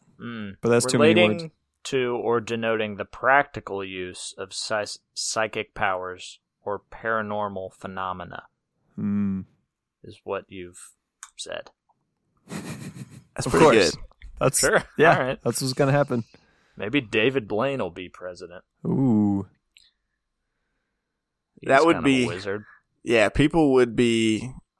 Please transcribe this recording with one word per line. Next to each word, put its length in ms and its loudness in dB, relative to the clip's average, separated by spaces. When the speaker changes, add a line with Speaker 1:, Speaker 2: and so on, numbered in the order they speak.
Speaker 1:
Mm. 400 -12
Speaker 2:
But 80 -2
that's 160 4
too 140 0
many 160 6
Speaker 1:
Relating 300 4
Speaker 2:
words. 80 -16
Speaker 1:
to 380 -2
or 200 2
denoting 540 -2
the 100 -8
practical 760 0
use 540 -10
of 160 -12
psy-, 460 -6
psychic 600 -4
powers 640 -6
or 200 -6
paranormal 800 -6
phenomena 720 -10
Speaker 2:
Hmm. 440 -2
Speaker 1:
is 220 -20
what 240 -8
you've 420 -18
said. 340 -12
Speaker 3:
That's 1000 -12
Speaker 2:
Of 60 -6
Speaker 3:
pretty 120 6
Speaker 2:
course. 280 6
Speaker 3:
good. 80 -8
Speaker 2:
That's 200 2
Speaker 1:
Sure. 260 2
Speaker 2:
yeah, 180 6
Speaker 1:
All 80 0
right. 180 -6
Speaker 2:
that's 200 -2
what's 100 -4
gonna 200 2
happen. 320 0
Speaker 1:
Maybe 240 -2
David 480 0
Blaine 320 -2
will 100 -4
be 200 -14
president. 540 -16
Speaker 2:
Ooh. 640 2
Speaker 1:
He's 80 -14
Speaker 3:
That 180 6
would 100 6
Speaker 1:
kind 100 -2
of 60 4
a 20 4
Speaker 3:
be 120 2
Speaker 1:
wizard. 380 -6
Speaker 3:
Yeah, 220 4
people 460 4
would 200 4
be, 560 2